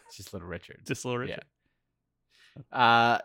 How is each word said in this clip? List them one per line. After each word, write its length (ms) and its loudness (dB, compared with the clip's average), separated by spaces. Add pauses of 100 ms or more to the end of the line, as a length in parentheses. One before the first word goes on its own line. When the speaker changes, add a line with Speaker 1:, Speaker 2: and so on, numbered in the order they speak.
Speaker 1:
It's 100 -20
just 140 -18
Little 160 -12
Richard. 380 -14
Speaker 2:
Just 200 -6
Little 220 -4
Speaker 1:
Yeah. 100 -8
Speaker 2:
Richard. 80 -16 (1300)
Speaker 1:
Uh, 540 4